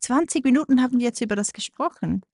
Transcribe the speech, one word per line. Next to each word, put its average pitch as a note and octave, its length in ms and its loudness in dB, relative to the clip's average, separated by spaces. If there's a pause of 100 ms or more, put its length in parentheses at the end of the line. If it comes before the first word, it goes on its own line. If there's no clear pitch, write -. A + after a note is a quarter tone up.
Zwanzig D4 440 -2
Minuten C4 380 4
haben B3+ 160 0
wir A#3+ 80 0
jetzt A#3 140 -2
über G#3+ 160 -2
das G#3 160 -4
gesprochen. F#3+ 680 -4 (120)